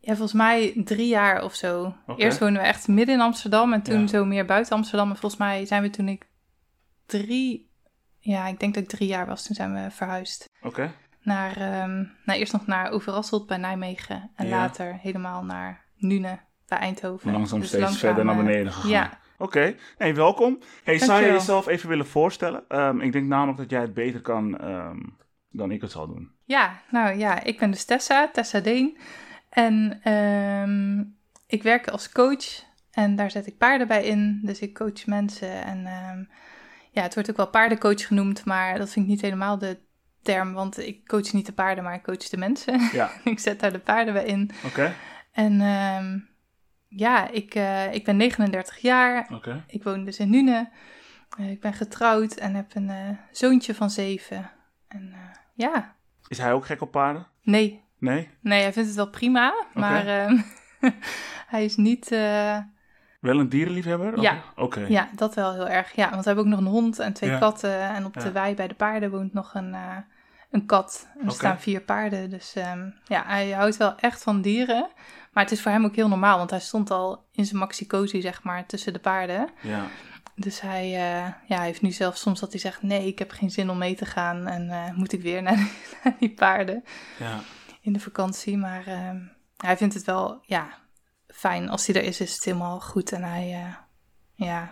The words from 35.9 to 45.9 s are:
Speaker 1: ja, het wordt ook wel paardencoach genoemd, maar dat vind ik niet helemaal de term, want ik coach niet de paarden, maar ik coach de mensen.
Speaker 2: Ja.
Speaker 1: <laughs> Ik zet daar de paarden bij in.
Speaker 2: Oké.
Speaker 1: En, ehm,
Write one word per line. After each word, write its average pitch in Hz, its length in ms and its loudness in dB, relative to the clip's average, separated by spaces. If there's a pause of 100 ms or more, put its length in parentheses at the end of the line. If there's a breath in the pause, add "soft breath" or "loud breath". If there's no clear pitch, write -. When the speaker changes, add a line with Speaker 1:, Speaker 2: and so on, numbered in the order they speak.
Speaker 1:
ja, 202 120 0
het 180 120 -2
wordt 208 160 -2
ook 214 60 -4
wel 190 140 0
paardencoach 220 560 4
genoemd, 202 380 2
maar 185 340 0
dat 202 120 -4
vind 202 140 0
ik 190 60 0
niet 202 100 2
helemaal 202 380 -2
de 190 200 -6 (440)
term, 190 300 0
want 190 260 -6
ik - 300 -12
coach 208 240 0
niet 202 140 0
de 196 60 -12
paarden, 190 320 0
maar 175 100 -8
ik 180 80 -12
coach 185 260 -8
de - 80 -6
mensen. 240 560 0
Speaker 2:
Ja. - 180 2 (100)
Speaker 1:
<laughs> - 40 -20
Ik 226 140 0
zet 208 220 -2
daar 196 120 2
de 185 60 -6
paarden 214 360 2
bij 196 100 0
in. 202 260 0 (140)
Speaker 2:
Oké. 147 280 0 (400 loud breath)
Speaker 1:
En, 208 280 4
ehm, 196 580 0 (720)